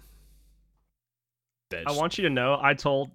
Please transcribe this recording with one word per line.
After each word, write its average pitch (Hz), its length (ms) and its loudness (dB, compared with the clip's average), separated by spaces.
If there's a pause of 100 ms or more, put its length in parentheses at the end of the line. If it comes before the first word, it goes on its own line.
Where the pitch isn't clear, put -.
(1900)
I 143 60 -2
want 156 260 -2
you - 60 0
to 165 40 2
know, 135 320 2
I 139 140 4
told 139 400 0